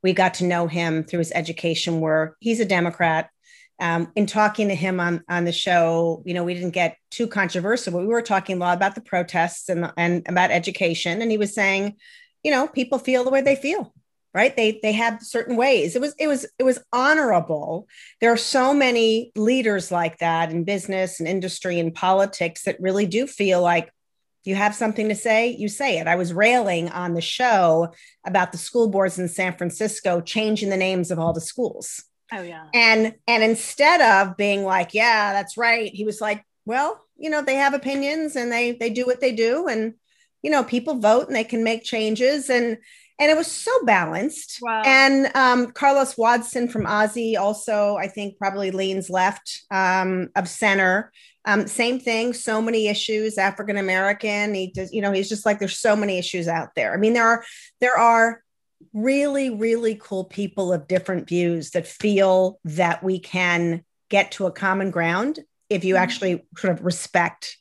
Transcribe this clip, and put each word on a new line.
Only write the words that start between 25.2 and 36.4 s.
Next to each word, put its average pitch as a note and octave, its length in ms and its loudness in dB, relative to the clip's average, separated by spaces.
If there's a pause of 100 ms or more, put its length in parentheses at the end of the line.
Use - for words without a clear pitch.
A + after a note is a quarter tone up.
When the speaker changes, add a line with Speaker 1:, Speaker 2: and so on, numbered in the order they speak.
Speaker 1:
you G#3+ 200 -6
say G#3+ 300 -2
it. E3 80 -4
I F3 100 2
was F3 160 -2
railing G3 580 2
on F3+ 220 -4
the E3+ 80 -2
show E3+ 720 2 (340)
about F3+ 260 0
the E3+ 60 -12
school A#3 300 0
boards F#3+ 300 0
in F3+ 100 -4
San F3+ 260 -4
Francisco F3+ 680 -4
changing G#3+ 480 -2
the F#3+ 80 0
names F#3 320 0
of E3+ 80 -2
all E3 160 0
the E3 80 -6
schools. - 600 -8 (300)
Speaker 2:
Oh, G3+ 80 -8
yeah. E3 320 -14
Speaker 1:
And, A3+ 440 4 (100)
and A#3 160 2
instead C#4+ 580 2
of G3 380 4
being G3+ 260 0
like, F#3 300 -2
"Yeah, G#3+ 400 2
that's G3+ 240 -4
right," A#3 340 0
he G3 120 -8
was G#3+ 180 -6
like, G#3 200 -4 (220)